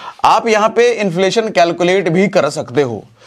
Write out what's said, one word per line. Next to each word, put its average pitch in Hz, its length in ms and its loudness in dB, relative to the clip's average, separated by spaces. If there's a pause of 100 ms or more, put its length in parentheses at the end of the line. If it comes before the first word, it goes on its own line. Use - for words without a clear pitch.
(260)
आप 214 220 2
यहाँ 214 220 2
पे 233 220 2
इन्फ्लेशन 196 580 -2
कैलकुलेट 175 600 2
भी 185 180 2
कर 151 220 0
सकते 135 320 -4
हो। 117 220 -4 (240)